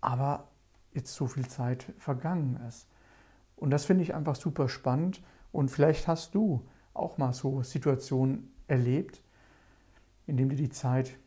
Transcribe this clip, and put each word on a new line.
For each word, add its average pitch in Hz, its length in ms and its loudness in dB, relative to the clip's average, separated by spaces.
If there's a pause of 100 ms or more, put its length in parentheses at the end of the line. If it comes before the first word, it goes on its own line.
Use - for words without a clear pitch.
aber 135 460 0 (440)
jetzt - 220 -6
so 139 120 -2
viel 127 220 -4
Zeit 127 480 -4
vergangen 143 720 -2
ist. - 220 -18 (640)
Und 131 140 0
das 147 160 2
finde 185 180 4
ich - 100 -4
einfach 147 220 -2
super 139 320 0
spannend. 151 540 -2 (280)
Und 139 200 0
vielleicht 151 380 4
hast 165 260 -2
du 196 340 0 (240)
auch - 240 -4
mal 131 160 2
so 135 300 -2
Situationen 131 880 0 (140)
erlebt, 127 560 2 (1040)
in 147 100 -2
dem 131 140 2
dir 139 60 -2
die 131 120 0
Zeit 131 480 -2 (100)